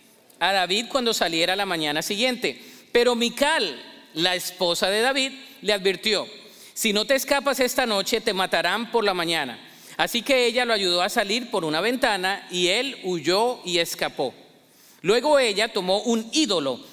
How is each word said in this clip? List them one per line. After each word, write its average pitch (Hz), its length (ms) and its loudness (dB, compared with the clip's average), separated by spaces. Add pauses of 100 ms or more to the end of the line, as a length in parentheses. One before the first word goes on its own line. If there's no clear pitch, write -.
(400)
A 185 140 0
David 196 340 0
cuando 240 260 -2
saliera 170 440 0
la 202 80 0
mañana 160 360 -2
siguiente. 214 600 -2 (320)
Pero 240 220 4
Mical, 233 680 0 (300)
la 180 220 0
esposa 175 540 0
de 208 120 2
David, 269 320 0 (280)
le 196 120 0
advirtió, 190 520 0 (480)
"Si 220 200 0
no 214 100 2
te 269 120 2
escapas 269 440 0
esta 254 260 2
noche, 214 360 0
te 214 100 -2
matarán 185 600 0
por 226 120 2
la 202 100 2
mañana." 165 520 -2 (320)
Así 180 240 0
que 254 240 2
ella 233 180 2
lo 240 80 0
ayudó 180 300 2
a 196 80 0
salir 220 420 -2
por 180 140 -2
una 156 160 0
ventana 202 680 0
y 180 180 0
él 233 360 0
huyó 185 640 0
y 175 140 0
escapó. 156 540 -4 (680)
Luego 247 380 4
ella 220 340 0
tomó 190 300 0
un 226 280 0
ídolo 170 480 0 (140)